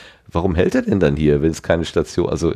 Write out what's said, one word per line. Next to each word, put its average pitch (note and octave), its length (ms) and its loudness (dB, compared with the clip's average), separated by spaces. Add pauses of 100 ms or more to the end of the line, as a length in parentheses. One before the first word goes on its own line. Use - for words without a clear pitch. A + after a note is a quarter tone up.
(320)
warum F2 240 0
hält F#2 200 2
er B3+ 80 0
denn G#2+ 160 0
dann D2 160 2
hier, D2 260 2
wenn D#2+ 100 2
es - 120 -8
keine E2+ 220 0
Station, - 440 -2
also D#2+ 260 -2